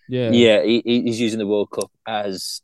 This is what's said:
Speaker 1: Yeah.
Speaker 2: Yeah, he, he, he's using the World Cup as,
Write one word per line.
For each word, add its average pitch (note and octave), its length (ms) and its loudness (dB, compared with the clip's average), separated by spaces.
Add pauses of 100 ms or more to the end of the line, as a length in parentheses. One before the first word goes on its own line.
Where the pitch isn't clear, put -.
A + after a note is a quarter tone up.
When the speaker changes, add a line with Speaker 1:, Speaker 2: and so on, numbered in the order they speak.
Speaker 1:
Yeah. B2 240 -2
Speaker 2:
Yeah, A#2 320 6
he, A2+ 220 2
he, A#2+ 160 0
he's A2+ 180 -4
using A2 200 -2
the G#2 80 -4
World G2+ 240 -2
Cup G2+ 200 -8 (160)
as, G#2 560 -8